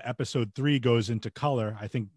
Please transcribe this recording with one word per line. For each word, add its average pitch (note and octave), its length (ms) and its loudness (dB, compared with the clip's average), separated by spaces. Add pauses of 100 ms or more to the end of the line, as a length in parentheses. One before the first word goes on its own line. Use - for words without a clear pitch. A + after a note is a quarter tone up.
episode A#2+ 500 -2
three C#3+ 240 2
goes A#2 320 4
into A2 220 -4
color, A2+ 480 -2
I G#2 80 -8
think A2+ 280 -4